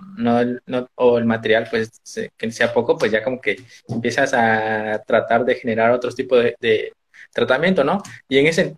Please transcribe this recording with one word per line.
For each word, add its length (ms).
no 240
el, 260
no, 280
o 240
el 60
material, 440
pues, 220
se-, 340
que 160
sea 200
poco, 240
pues, 140
ya 140
como 160
que 160
empiezas 460
a 680
tratar 400
de 120
generar 340
otros 240
tipos 280
de, 180
de 320
tratamiento, 500
¿no? 180
Y 100
en 80
ese, 320